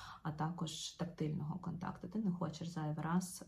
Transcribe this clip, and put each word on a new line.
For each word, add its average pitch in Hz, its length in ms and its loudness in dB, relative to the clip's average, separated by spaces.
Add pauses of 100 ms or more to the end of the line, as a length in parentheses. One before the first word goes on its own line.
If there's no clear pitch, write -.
(220)
а 156 100 0
також 160 580 0
тактильного 151 680 0
контакту. - 500 -4
Ти 214 100 -2
не 208 140 4
хочеш 165 360 0
зайвий 156 360 0
раз, 175 440 4